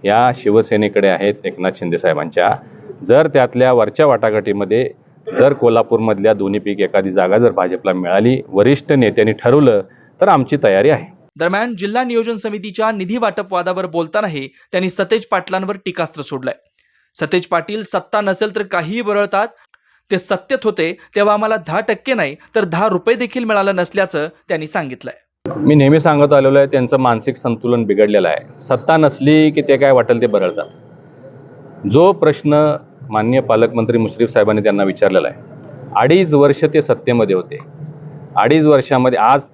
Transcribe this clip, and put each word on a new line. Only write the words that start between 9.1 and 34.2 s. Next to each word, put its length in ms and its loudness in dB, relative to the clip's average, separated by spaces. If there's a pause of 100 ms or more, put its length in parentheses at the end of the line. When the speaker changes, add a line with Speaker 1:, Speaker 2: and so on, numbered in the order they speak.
Speaker 1:
ठरवलं, 480 2 (400)
तर 80 4
आमची 360 2
तयारी 260 4
आहे. 260 -4 (220)
Speaker 2:
दरम्यान, 400 -4
जिल्हा 260 -4
नियोजन 320 -4
समितीच्या 560 -6
निधी 240 -6
वाटप 360 -4
वादावर 340 -4
बोलतानाही 600 -6 (240)
त्यांनी 160 -2
सतेज 380 -2
पाटलांवर 500 -4
टीकास्त्र 460 -8
सोडलंय. 320 -8 (600)
सतेज 320 -4
पाटील 360 -4
सत्ता 380 -6
नसेल 360 -4
तर 60 -4
काहीही 400 -6
बरळतात, 460 -2 (600)
ते 80 -2
सत्तेत 460 -6
होते 320 -4 (200)
तेव्हा 180 2
आम्हाला 220 -2
दहा 240 -6
टक्के 340 -4
नाही 220 -4 (200)
तर 80 0
दहा 240 -2
रुपये 260 0
देखील 300 -6
मिळालं 300 -2
नसल्याचं 540 -4 (200)
त्यांनी 180 -6
सांगितलंय. 480 -10 (420)
Speaker 1:
मी 180 2
नेहमी 260 6
सांगत 320 2
आलेलो 260 4
आहे, 80 4
त्यांचं 300 0
मानसिक 400 0
संतुलन 480 -2
बिघडलेलं 440 2
आहे. 340 -6
सत्ता 340 0
नसली 540 4
की 120 -2
ते 140 2
काय 160 2
वाटेल 280 2
ते 60 0
बरळतात. 380 -2 (1200)
जो 240 4
प्रश्न 640 0 (340)
माननीय 300 0
पालकमंत्री 580 0
मुश्रीफ 320 -2